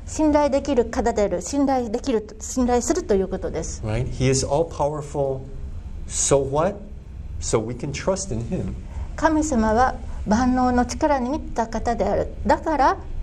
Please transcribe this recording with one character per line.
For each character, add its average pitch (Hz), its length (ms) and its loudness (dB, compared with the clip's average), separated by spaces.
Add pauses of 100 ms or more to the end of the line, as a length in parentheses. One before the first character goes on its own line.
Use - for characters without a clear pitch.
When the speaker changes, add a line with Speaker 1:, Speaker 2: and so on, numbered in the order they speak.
Speaker 1:
信 302 260 2
頼 294 200 6
で 277 100 2
き 277 140 0
る 233 100 4
方 233 280 0
で 214 100 2
あ 202 40 4
る、 175 140 -2
信 277 240 0
頼 254 240 2
で 220 100 -2
き 269 140 -2
る、 214 260 -2
信 - 280 0
頼 240 160 4
す 330 100 2
る 349 80 -2
と 214 140 2
い 190 80 4
う 180 40 -2
こ 180 120 -6
と 165 100 -6
で 156 140 -4
す。 - 200 -8
Speaker 2:
Right? 110 240 0
He 131 220 2
is 131 160 2
all 143 200 2
powerful. 143 720 -2 (680)
So - 300 2 (100)
what? 156 280 0 (680)
So - 180 0
we 110 140 -4
can 143 180 -6
trust 185 400 -2
in 113 100 -4
him. 117 340 -4 (400)
Speaker 1:
神 311 280 2
様 220 300 2
は 247 220 4 (320)
万 247 280 4
能 254 160 4
の 247 140 4
力 285 320 2
に 247 140 -2
満 311 120 -2
ち - 100 -8
た 226 120 0
方 226 300 -2
で 202 100 0
あ 202 100 2
る。 170 120 0 (180)
だ 269 140 4
か 320 180 0
ら、 311 200 4 (260)